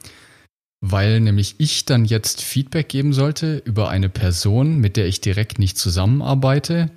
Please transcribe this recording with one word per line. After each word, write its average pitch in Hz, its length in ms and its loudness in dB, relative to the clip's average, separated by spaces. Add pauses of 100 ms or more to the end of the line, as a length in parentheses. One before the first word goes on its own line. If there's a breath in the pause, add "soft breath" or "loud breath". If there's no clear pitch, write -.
(800 loud breath)
weil 101 380 2
nämlich 104 380 2
ich - 280 -2
dann 117 200 2
jetzt 110 360 -2
Feedback 143 460 -4
geben 139 260 0
sollte 147 520 -2
über 104 240 -2
eine 95 200 0
Person, 107 680 0
mit 104 180 2
der 98 120 2
ich 101 120 -2
direkt 104 400 -2
nicht 95 180 0
zusammenarbeite, 135 1200 0